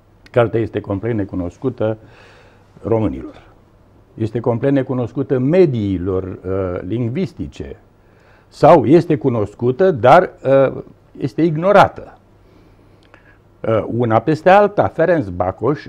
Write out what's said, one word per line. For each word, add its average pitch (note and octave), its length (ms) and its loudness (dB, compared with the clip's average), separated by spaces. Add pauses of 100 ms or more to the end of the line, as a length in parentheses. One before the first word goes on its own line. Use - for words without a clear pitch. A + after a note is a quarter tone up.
(300)
cartea A#2 300 0
este G#2 200 -6
complet G2+ 340 -6
necunoscută G#2+ 840 -6 (840)
românilor. A2 600 -4 (720)
Este A2 260 -6
complet A#2 320 -2
necunoscută C3 680 -2
mediilor, G#2 840 0
uh, F#2 600 -6
lingvistice. A2+ 960 -8 (680)
Sau D3+ 360 4
este D#3+ 320 2
cunoscută, B2 760 -2
dar, C#3+ 400 4 (140)
uh, C3+ 380 2 (360)
este D3+ 240 -4
ignorată. E3+ 760 2 (1500)
Uh, G#2+ 180 0
una B2 320 0
peste D#3 320 0
alta, G3 380 4
Ferenc E3 400 0
Bakos F#2 500 -4 (100)